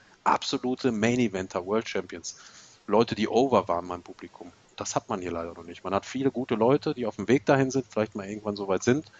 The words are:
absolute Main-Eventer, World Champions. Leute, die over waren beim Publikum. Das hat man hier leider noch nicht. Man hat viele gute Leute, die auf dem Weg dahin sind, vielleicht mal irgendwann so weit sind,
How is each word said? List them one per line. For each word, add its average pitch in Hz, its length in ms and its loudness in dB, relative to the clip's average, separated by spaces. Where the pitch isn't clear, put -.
absolute 127 680 0
Main-Eventer, 104 720 0
World 107 240 -2
Champions. 87 500 -8
Leute, 110 280 4
die 107 140 0
over 117 400 4
waren 87 200 -2
beim 87 140 -8
Publikum. 87 500 -18
Das - 200 -6
hat - 120 -4
man 104 120 -4
hier 90 100 -6
leider 85 220 -6
noch 82 120 -18
nicht. 87 200 -16
Man 95 100 -2
hat 98 120 -2
viele 135 240 0
gute - 240 -4
Leute, 135 400 2
die 117 120 -6
auf 104 100 -6
dem 101 120 -4
Weg 131 160 4
dahin 135 260 4
sind, 127 180 -2
vielleicht 107 260 -2
mal 98 120 -8
irgendwann 104 300 -6
so 98 120 -6
weit 92 140 0
sind, 139 380 0